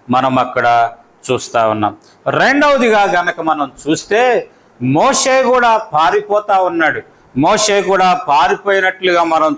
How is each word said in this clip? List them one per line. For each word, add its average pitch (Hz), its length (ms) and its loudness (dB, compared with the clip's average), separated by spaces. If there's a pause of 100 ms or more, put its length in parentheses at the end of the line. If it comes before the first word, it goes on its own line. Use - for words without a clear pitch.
మనం 127 300 0
అక్కడ 120 500 0 (420)
చూస్తా 117 360 0
ఉన్నాం. 104 280 -2 (320)
రెండవదిగా 240 760 2
గనక 175 380 -2
మనం 151 300 -4 (180)
చూస్తే 214 600 0 (320)
మోషే 247 640 2
కూడా 240 340 2
పారిపోతా 202 840 0
ఉన్నాడు. 165 400 -2 (360)
మోషే 202 440 2
కూడా 185 320 2
పారిపోయినట్లుగా 185 1080 0
మనం 156 340 0